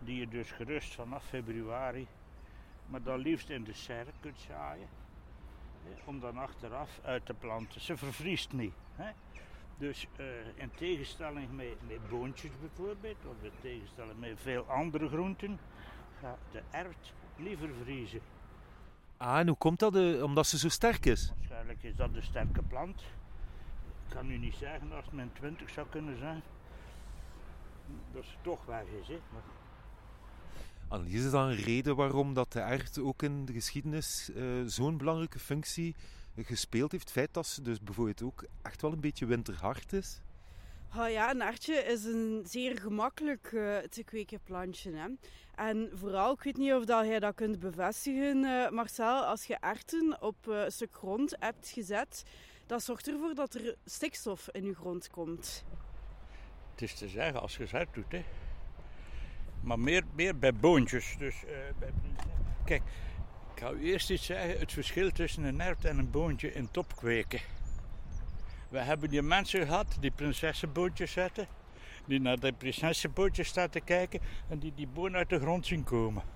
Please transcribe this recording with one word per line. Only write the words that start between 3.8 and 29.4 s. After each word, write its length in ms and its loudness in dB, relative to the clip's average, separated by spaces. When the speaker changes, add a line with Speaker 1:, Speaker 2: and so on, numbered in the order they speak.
Speaker 1:
kunt 180 -12
zaaien, 400 -8
hè, 60 -14
om 160 -10
dan 180 -8
achteraf 640 -8
uit 240 -2
te 80 -6
planten. 460 -6
Ze 160 -4
vervriest 560 -2
niet, 200 -2
hè. 160 -8
Dus, 280 -4
eh, 100 -8
in 220 -8
tegenstelling 760 -4
met, 220 -6
met 200 -8
boontjes 420 -4
bijvoorbeeld, 560 -8
of 160 -10
in 80 -8
tegenstelling 600 -10
met 200 -8
veel 240 -2
andere 440 0
groenten, 500 -2
gaat 180 -8
de 180 -10
erwt 420 -8
liever 320 -6
vriezen. 380 -6
Speaker 2:
Ah, 220 4
en 100 8
hoe 80 8
komt 220 6
dat? 180 8
Eh, 260 8
omdat 240 8
ze 120 2
zo 100 6
sterk 380 6
is? 300 6
Speaker 1:
Waarschijnlijk 460 -2
is 140 -4
dat 180 4
een 80 -2
sterke 400 2
plant. 380 -2
Ik 80 -4
kan 160 -2
u 60 0
niet 180 0
zeggen 380 -6
als 120 -6
het 100 -8
min 180 -6
twintig 380 -8
zou 200 -6
kunnen 280 -6
zijn, 240 -6
dat 120 -10
ze 160 -12
toch 240 -4
weg 200 -4
is, 80 -10
hè. 100 -8
Maar 100 -10